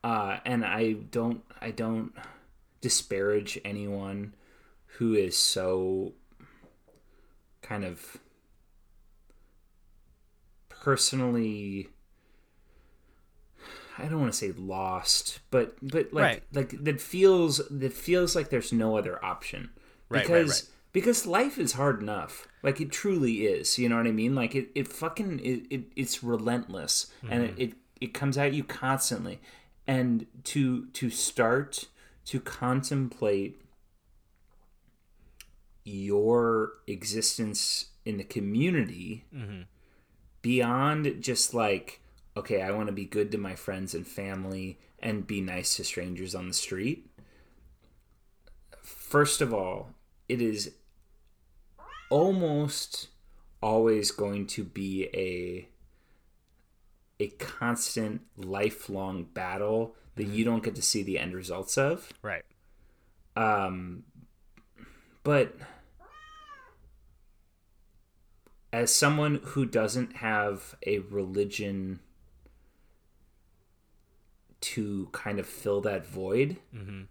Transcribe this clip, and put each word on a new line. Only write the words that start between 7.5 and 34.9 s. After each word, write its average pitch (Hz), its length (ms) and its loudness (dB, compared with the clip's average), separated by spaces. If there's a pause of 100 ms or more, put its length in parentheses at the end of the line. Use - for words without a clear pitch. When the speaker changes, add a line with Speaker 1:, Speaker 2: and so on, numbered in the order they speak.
Speaker 1:
kind 104 240 -6
of - 320 -12 (2500)
personally, 113 1200 0 (2000)
I - 100 -8
don't 156 120 0
wanna 123 140 4
say - 200 -2
lost, 92 880 -2 (120)
but, 120 300 4
but, 139 320 0
like, 156 100 4
Speaker 2:
Right. 120 200 2 (100)
Speaker 1:
like, 135 300 -2
that 151 180 0
feels, 180 560 6 (120)
that 135 240 -2
feels 175 420 2
like 156 140 0
there's 123 240 0
no 110 240 4
other 92 260 -2
option. 92 480 -8 (400)
Speaker 2:
Right, 113 80 4
right, 101 80 2
Speaker 1:
Because, 170 220 6 (140)
Speaker 2:
right. - 60 -20 (240)
Speaker 1:
because 226 340 4
life 233 320 2
is 143 140 0
hard 131 280 2
enough. 104 460 -8 (160)
Like, 139 180 0
it 147 100 -4
truly 127 540 2
is, 90 320 2
you 123 120 4
know 117 80 4
what 117 100 4
I 113 40 4
mean? 110 240 2
Like, 120 200 0
it, 135 180 0
it 139 140 -2
fucking, 165 520 -4
it, 123 300 -2
it, 135 140 -4 (120)
it's - 280 -2
relentless, 117 840 0 (220)
and 120 140 2
it, 113 80 -2
Speaker 2:
Mm-hmm. 92 100 -6
Speaker 1:
it, 117 120 -2 (280)
it 120 120 -6
comes 139 240 0
at 143 160 2
you 143 100 0
constantly. 107 760 -2 (460)
And 127 400 2 (200)
to, 127 420 0
to - 220 -4
start 123 760 2 (400)
to - 140 -4
contemplate 123 1200 -2 (2250)